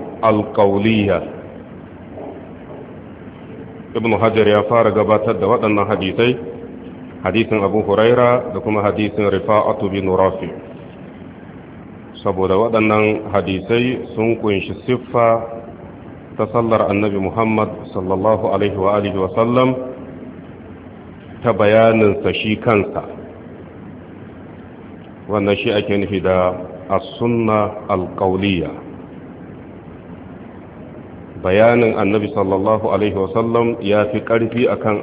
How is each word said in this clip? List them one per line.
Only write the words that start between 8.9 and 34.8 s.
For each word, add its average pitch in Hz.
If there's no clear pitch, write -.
Rifa'atu 104
bin 95
Rafi. 92
Saboda 95
waɗannan 107
hadisai 101
sun 110
kunshi 98
siffa 117
ta 110
sallar 113
Annabi 101
Muhammad 107
sallallahu 98
alaihi 98
wa 101
alihi 98
wa 95
sallam, 120
ta 113
bayaninsa 107
shi 107
kansa. -
Wannan 101
shi 107
ake 101
nufi 98
da 90
as-sunna 110
al-qawliya. 92
Bayanin 110
Annabi 104
sallallahu 101
alaihi 101
wa 95
sallam 117
ya 104
fi 107
ƙarfi 113
akan 104